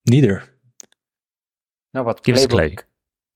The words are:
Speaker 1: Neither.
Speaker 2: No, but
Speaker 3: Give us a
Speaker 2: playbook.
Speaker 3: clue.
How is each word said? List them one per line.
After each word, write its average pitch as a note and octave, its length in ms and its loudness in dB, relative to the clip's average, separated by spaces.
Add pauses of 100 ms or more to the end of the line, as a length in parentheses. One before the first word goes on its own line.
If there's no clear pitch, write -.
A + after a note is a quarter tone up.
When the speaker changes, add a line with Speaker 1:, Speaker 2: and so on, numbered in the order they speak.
Speaker 1:
Neither. A#2+ 340 2 (1500)
Speaker 2:
No, C3 120 -8
but A2+ 180 -6
Speaker 3:
Give B2 140 0
us C3+ 80 2
a B2+ 40 -2
Speaker 2:
playbook. E2+ 280 -2
Speaker 3:
clue. - 80 -20 (520)